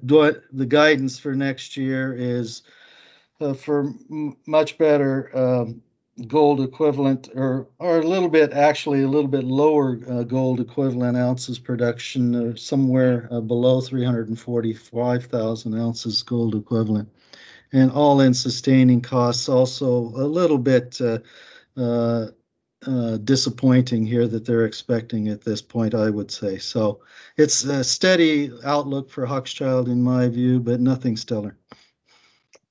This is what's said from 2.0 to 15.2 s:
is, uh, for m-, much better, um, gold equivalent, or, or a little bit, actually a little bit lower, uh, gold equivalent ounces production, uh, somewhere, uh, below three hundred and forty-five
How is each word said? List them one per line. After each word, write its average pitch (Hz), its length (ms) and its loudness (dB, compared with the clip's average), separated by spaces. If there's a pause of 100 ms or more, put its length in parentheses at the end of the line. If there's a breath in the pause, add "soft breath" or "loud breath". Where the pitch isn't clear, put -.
is, 123 500 -6 (760 soft breath)
uh, 143 120 -2
for 143 400 -2 (180)
m-, 151 240 -8 (100)
much 156 320 0
better, 143 560 0
um, 127 480 -2 (460)
gold 147 320 4
equivalent, 135 760 -2
or, 131 440 -4
or 165 220 0
a 156 60 0
little 180 220 0
bit, 151 240 4
actually 143 500 2
a 135 60 2
little 139 220 0
bit 135 160 -2
lower, 139 520 2 (120)
uh, 120 140 -4
gold 127 360 -2
equivalent 123 560 -2
ounces 123 420 -2
production, 120 800 -2
uh, 117 220 -4
somewhere, 127 760 0
uh, 120 80 -4
below 123 400 2
three 131 240 -4
hundred 117 240 -2
and 113 100 -6
forty-five 120 880 -4